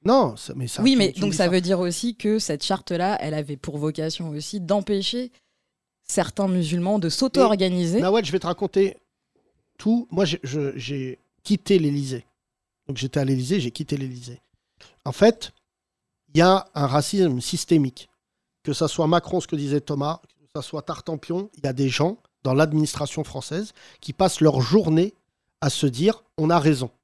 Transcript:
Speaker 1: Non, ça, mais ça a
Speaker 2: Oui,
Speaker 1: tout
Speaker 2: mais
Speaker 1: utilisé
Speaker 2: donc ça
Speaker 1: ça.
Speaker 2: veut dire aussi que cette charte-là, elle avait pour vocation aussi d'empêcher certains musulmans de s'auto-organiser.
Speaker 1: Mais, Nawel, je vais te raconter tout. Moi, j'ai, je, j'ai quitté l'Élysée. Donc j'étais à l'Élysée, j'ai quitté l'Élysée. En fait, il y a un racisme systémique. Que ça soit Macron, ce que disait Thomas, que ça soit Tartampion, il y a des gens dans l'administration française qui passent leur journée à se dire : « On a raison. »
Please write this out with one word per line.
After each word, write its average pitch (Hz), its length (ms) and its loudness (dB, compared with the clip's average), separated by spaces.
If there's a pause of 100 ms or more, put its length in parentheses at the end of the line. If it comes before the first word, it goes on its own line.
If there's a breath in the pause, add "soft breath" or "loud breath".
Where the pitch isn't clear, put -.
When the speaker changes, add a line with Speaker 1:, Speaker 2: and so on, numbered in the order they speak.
Speaker 1:
Non, 190 320 4
ça, - 200 -14
mais 127 120 -6
ça - 140 -6
a - 20 2
Speaker 2:
Oui, 269 100 6
Speaker 1:
tout 254 40 4
Speaker 2:
mais 202 120 4
Speaker 1:
utilisé 185 120 -6
Speaker 2:
donc 202 120 0
ça 180 120 2
Speaker 1:
ça. 170 40 4
Speaker 2:
veut 180 120 4
dire 180 180 0
aussi 185 360 -4
que 214 240 0
cette 147 240 -4
charte-là, 185 580 -2
elle 151 120 -4
avait 147 220 -6
pour 147 220 -10
vocation 156 540 -4
aussi 151 280 -8
d'empêcher 202 720 -2 (720)
certains - 440 -2
musulmans 180 520 0
de 170 80 -2
s'auto-organiser. 190 920 2
Speaker 1:
Mais, 180 40 2
Nawel, 196 240 2
je 139 60 -6
vais 180 80 0
te 165 80 -6
raconter 190 500 0 (800)
tout. 233 340 0
Moi, 185 140 2
j'ai, 160 180 -4
je, 139 320 -4
j'ai 131 440 -8 (240)
quitté 196 360 2
l'Élysée. 143 460 -2 (600)
Donc 135 100 -8
j'étais 135 220 -4
à 139 60 0
l'Élysée, 135 340 0
j'ai 120 120 -4
quitté 147 240 -6
l'Élysée. 123 460 -12 (640 soft breath)
En 131 60 -6
fait, - 400 2 (840)
il 156 60 4
y - 20 8
a 185 320 6
un 143 140 0
racisme 147 540 2
systémique. - 680 0 (540)
Que 147 100 -4
ça 156 160 -2
soit 160 180 0
Macron, 175 320 0
ce - 80 -8
que - 80 -4
disait 143 240 -2
Thomas, 147 400 -4 (200)
que - 140 -20
ça 147 80 -8
soit 147 200 -10
Tartampion, 170 760 -8
il 143 60 -12
y 139 40 -2
a 135 60 -2
des 135 140 0
gens 160 300 0 (260)
dans 131 100 0
l'administration 151 680 0
française 160 480 -10 (300 soft breath)
qui - 120 -12
passent - 280 2
leur 139 200 6
journée 165 520 2 (480)
à 147 80 0
se - 180 -2
dire : « 147 360 0 (140)
On 156 120 0
a 170 100 4
raison. » 135 320 2 (120)